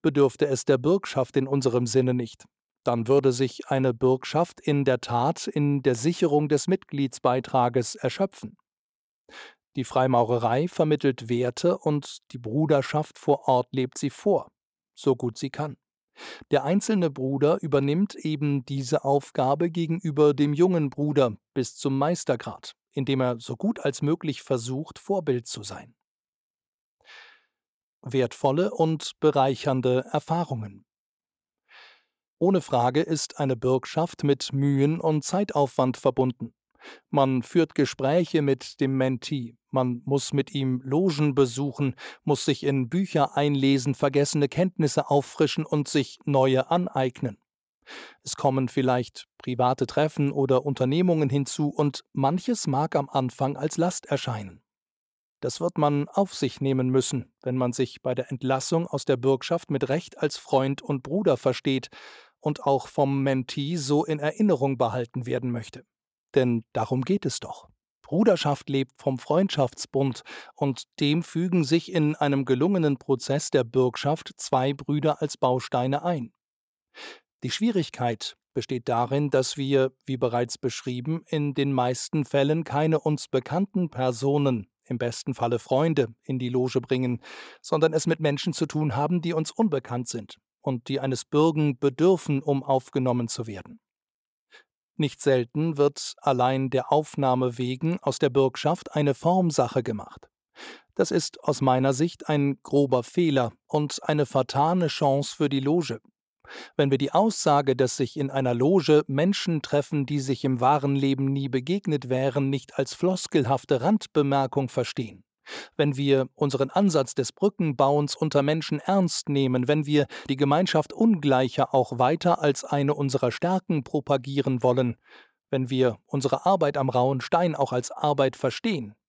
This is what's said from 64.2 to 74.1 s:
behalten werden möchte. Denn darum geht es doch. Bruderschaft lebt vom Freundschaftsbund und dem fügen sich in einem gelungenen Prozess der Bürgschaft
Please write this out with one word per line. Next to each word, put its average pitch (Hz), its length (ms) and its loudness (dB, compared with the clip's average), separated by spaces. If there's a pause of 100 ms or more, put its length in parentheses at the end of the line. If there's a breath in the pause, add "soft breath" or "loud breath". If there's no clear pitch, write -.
behalten 120 480 -2
werden 123 240 -2
möchte. - 340 -10 (480)
Denn 120 380 2
darum 127 300 -2
geht 190 240 -2
es - 160 -4
doch. - 260 -14 (360)
Bruderschaft 165 640 0
lebt 135 320 -2
vom 131 180 -2
Freundschaftsbund 139 1000 0 (340 loud breath)
und 139 280 -2 (180)
dem 156 220 0
fügen 170 420 0
sich 160 260 0
in 156 240 2
einem 139 300 0
gelungenen 147 520 2
Prozess 139 520 -2
der 131 160 2
Bürgschaft 127 720 -2